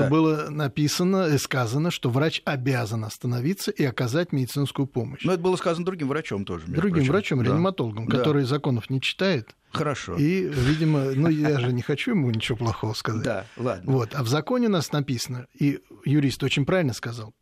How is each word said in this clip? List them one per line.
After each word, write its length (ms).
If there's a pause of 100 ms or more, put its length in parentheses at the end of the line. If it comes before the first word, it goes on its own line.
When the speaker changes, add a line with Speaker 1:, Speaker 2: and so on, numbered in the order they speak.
Speaker 1:
да. 60
Speaker 2:
было 400
написано 800
и 100
сказано, 540
что 180
врач 360
обязан 600
остановиться 640
и 140
оказать 480
медицинскую 560
помощь. 360
Speaker 1:
Но 100
это 100
было 120
сказано 300
другим 220
врачом 380
тоже, 220
между 140
Speaker 2:
Другим 140 (100)
Speaker 1:
прочим. 60
Speaker 2:
врачом, 280
Speaker 1:
Да. 60
Speaker 2:
реаниматологом, 600
Speaker 1:
Да. 100
Speaker 2:
который 280
законов 440
не 120
читает. 540 (160)
Speaker 1:
Хорошо. 440
Speaker 2:
И, 320
видимо, 680
ну, 120
я 320
же 140
не 100
хочу 280
ему 200
ничего 260
плохого 360
сказать. 300
Speaker 1:
Да, 220 (120)
ладно. 340
Speaker 2:
Вот. 240
А 80
в 40
законе 400
у 40
нас 220
написано, 600
и 260 (260)
юрист 380
очень 220
правильно 280
сказал, 480